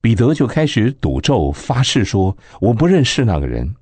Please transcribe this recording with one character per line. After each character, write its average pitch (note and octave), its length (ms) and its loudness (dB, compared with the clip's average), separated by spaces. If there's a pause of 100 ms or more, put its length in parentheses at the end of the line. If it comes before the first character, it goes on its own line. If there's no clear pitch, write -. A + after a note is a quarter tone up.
彼 A2+ 140 2
得 A2+ 180 2
就 C#3+ 140 0
开 D#3 180 -2
始 B2 280 0
赌 C2+ 280 -4
咒 D2 300 0
发 B2 320 -4
誓 B2 220 0
说 F#2+ 320 0 (240)
：“我 A2 120 2
不 A#2+ 140 2
认 F3 180 4
识 B2+ 200 -2
那 F2 160 0
个 C2+ 60 -4
人。” B1 360 -6